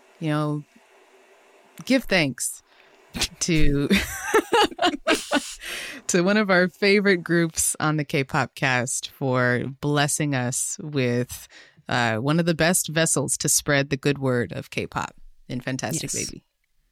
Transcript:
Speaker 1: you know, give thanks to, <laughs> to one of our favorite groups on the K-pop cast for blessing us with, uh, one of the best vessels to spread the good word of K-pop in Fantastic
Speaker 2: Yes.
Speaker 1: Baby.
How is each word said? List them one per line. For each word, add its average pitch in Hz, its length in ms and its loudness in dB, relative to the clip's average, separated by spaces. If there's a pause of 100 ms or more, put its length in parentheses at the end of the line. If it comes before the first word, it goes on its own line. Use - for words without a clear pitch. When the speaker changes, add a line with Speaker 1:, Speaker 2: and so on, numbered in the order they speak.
(200)
Speaker 1:
you 160 80 -4
know, 151 340 -2 (1200)
give 254 200 2
thanks - 580 -2 (800)
to, 143 480 4
<laughs> - 2250 -2
to 180 160 2
one 202 140 4
of 214 140 2
our 180 180 4
favorite 196 560 4
groups 170 560 0
on 151 160 2
the 151 80 0
K-pop 139 500 -2
cast 127 560 -2
for 127 540 0 (160)
blessing 147 540 0
us 123 460 -4
with, 123 680 -2 (400)
uh, 117 300 0
one 147 200 0
of 165 80 2
the 175 80 2
best 165 340 2
vessels 156 500 0
to 156 100 -2
spread 143 420 0
the 139 60 -2
good 143 220 0
word 123 340 -2
of - 180 -10
K-pop - 460 -6 (320)
in 127 120 -6
Fantastic 135 540 -6
Speaker 2:
Yes. - 120 -6
Speaker 1:
Baby. - 180 -14 (480)